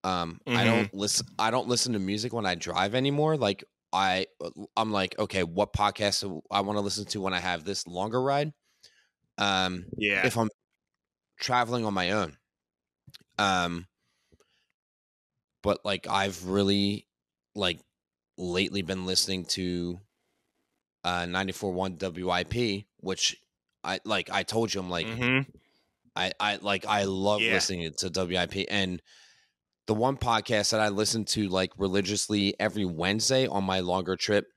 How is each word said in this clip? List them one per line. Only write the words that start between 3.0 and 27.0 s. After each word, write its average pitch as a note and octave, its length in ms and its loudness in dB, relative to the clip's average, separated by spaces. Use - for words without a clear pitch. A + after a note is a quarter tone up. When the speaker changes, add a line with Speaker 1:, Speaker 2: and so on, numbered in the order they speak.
Speaker 1:
Like, G2+ 260 0
I, F#2+ 340 2
I'm A2 140 0
like, F#2+ 280 0
"Okay, G2 240 0
what F2 300 0
podcast G2+ 480 0
do F#2 200 -8
I G2+ 100 2
wanna G#2 200 0
listen G2 260 -4
to G#2 140 -6
when F#2+ 120 0
I F2+ 60 0
have F2 260 -2
this F#2+ 220 -4
longer G#2 340 -2
ride?" C#3+ 320 0
Um, F#2 480 0
Speaker 2:
Yeah. G2+ 260 0
Speaker 1:
if A#2 140 2
I'm A2 120 2
traveling B2 460 0
on G#2 80 0
my F#2 180 2
own. F#2 260 0
Um, F2+ 480 2
but, G2+ 220 0
like, G2 220 -2
I've F#2+ 400 0
really, G2+ 600 2
like, F2+ 260 -2
lately F#2 460 0
been F#2 220 -4
listening F#2 420 0
to, F2+ 520 -2
uh, F2 240 -2
ninety-four F#2+ 460 -2
one F2+ 240 -4
W F2+ 340 -4
I F2+ 140 2
P, A2 420 -2
which - 380 -2
I, F2+ 220 -4
like, G2+ 260 0
I G2 120 0
told A2 300 0
you, G2 80 -4
I'm F2+ 100 -6
like, E2+ 120 0
Speaker 2:
Mm-hmm. B2 460 0
Speaker 1:
I, F#2 240 0
I, G#2 180 0
like, G2 300 -2
I G#2 180 4